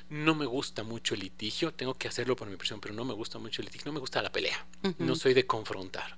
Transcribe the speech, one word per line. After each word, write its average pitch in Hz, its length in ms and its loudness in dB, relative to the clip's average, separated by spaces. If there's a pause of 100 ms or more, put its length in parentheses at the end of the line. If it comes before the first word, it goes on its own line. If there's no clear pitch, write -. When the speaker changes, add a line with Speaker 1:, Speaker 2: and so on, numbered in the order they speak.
Speaker 1:
no 156 260 4
me 151 100 0
gusta 123 380 -2
mucho 113 320 -2
el 101 60 -2
litigio, 107 520 -2
tengo 127 200 -2
que - 160 -4
hacerlo 123 260 2
por 107 140 -8
mi 95 80 -6
profesión, 104 240 -4
pero 104 120 -8
no 110 120 -2
me 127 80 -2
gusta 110 260 -6
mucho 110 220 -6
el 104 60 -6
litigio, - 180 -10
no 147 80 -4
me 151 80 -4
gusta 127 200 0
la 101 120 0
pelea, - 340 0 (160)
Speaker 2:
Ujú. 190 160 2
Speaker 1:
no 131 160 4
soy 131 180 8
de 127 140 8
confrontar. 104 720 -2